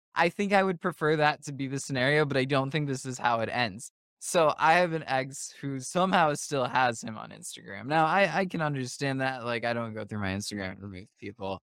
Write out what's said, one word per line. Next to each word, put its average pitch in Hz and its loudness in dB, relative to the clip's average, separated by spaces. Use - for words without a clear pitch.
I 170 4
think 196 -2
I 196 6
would 190 0
prefer 160 0
that 147 2
to 147 -8
be 135 -6
the 135 -4
scenario, 139 2
but 135 0
I 131 4
don't 135 2
think 151 0
this 131 -4
is 127 -6
how 120 2
it 110 0
ends. 117 -4
So 160 4
I 160 6
have 175 4
an 160 -2
ex 135 -4
who 135 -6
somehow 175 2
still 139 -2
has 123 2
him 113 -8
on 110 -12
Instagram. 107 -14
Now, 156 4
I, 180 2
I 190 0
can 170 -4
understand 135 -2
that. 131 -4
Like, 117 -2
I 117 0
don't 117 -4
go 107 -8
through 107 -6
my 98 -2
Instagram 98 -4
and 98 -16
remove 98 -12
people. 101 -8